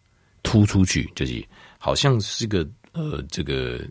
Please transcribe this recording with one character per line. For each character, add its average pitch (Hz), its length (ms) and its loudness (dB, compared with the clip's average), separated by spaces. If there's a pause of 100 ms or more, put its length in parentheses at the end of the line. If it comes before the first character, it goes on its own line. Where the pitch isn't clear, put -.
(420)
凸 104 240 6
出 98 180 4
去， - 320 0
就 - 80 -2
是 60 220 -6 (320)
好 - 160 0
像 131 260 2
是 110 280 -6
个， 92 200 0 (260)
呃， 73 360 -6
这 - 140 -6
个 123 360 -4 (120)